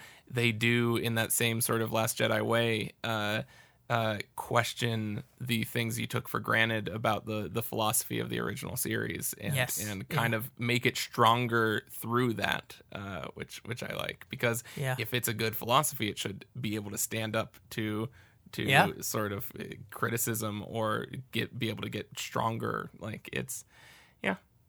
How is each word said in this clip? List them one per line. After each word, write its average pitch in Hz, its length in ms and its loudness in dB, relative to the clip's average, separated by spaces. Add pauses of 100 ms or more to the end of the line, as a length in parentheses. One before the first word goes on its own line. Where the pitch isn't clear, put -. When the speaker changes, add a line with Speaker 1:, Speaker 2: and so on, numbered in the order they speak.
(280)
Speaker 1:
they 120 240 2
do, 117 440 4
in 113 200 0
that 113 160 2
same 117 280 2
sort 117 220 2
of 117 100 -2
Last 113 260 0
Jedi 110 240 4
way, 113 500 2 (120)
uh, 110 380 0 (480)
uh, 110 280 2 (180)
question 113 880 0 (160)
the 120 240 2
things 117 340 -2
you 117 80 -2
took 117 220 -4
for 117 100 -2
granted 110 500 2
about 110 380 0
the, 107 260 -4
the 113 100 0
philosophy 113 580 0
of 117 100 -4
the 117 80 -2
original 117 380 -4
series - 640 -2
and, - 160 -2
Speaker 2:
Yes. 123 280 0
Speaker 1:
and 104 240 -6
Speaker 2:
Yeah. 165 80 -2
Speaker 1:
kind 117 160 4
of 113 160 0 (100)
make 120 280 2
it 120 100 4
stronger 117 920 4
through 117 440 2
that, - 420 -2 (160)
uh, 95 320 -6 (100)
which, - 320 -10
which 120 160 -4
I - 140 -6
like. - 340 -6
Because 117 320 0 (140)
Speaker 2:
Yeah. 131 220 0
Speaker 1:
if 117 140 -4
it's 123 140 2
a 120 80 0
good 110 220 0
philosophy, 123 520 2
it - 100 -4
should - 260 -6 (160)
be 107 160 -2
able 101 160 -6
to - 60 -6
stand 110 360 -2
up - 220 0 (140)
to, 107 380 -2 (440)
to - 100 -4
Speaker 2:
Yeah. 143 280 6 (100)
Speaker 1:
sort 104 320 -2
of, - 260 -6
uh, - 60 -8 (260)
criticism 110 800 -2
or 110 400 -2 (240)
get, 113 260 -2
be 113 100 -2
able 110 140 -4
to - 80 -6
get - 260 -8
stronger. 113 720 -2 (100)
Like, - 320 -10
it's, - 320 -6 (580)
yeah, 190 140 0 (320)